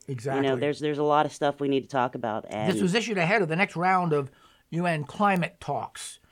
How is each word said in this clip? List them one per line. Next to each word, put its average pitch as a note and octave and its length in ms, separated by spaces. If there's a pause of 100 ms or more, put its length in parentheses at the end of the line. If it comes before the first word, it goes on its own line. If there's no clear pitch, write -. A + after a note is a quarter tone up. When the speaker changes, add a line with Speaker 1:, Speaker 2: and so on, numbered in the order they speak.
Speaker 1:
Exactly. C3+ 300 (100)
Speaker 2:
You - 80
know, - 20
there's, C#3+ 220
there's D3 200
a D3 40
lot D3+ 240
of D3 60
stuff C#3+ 260
we C#3+ 80
need C3+ 140
to - 80
talk C3 260
about. A2+ 340
And G#2+ 240
Speaker 1:
This - 80
was F#3 140
issued G#3+ 240
ahead F#3+ 240
of E3 60
the D#3+ 80
next G3 180
round F3+ 380
of C#3+ 180 (400)
U E3+ 160
N D#3+ 160
climate F#3 560
talks, - 640 (120)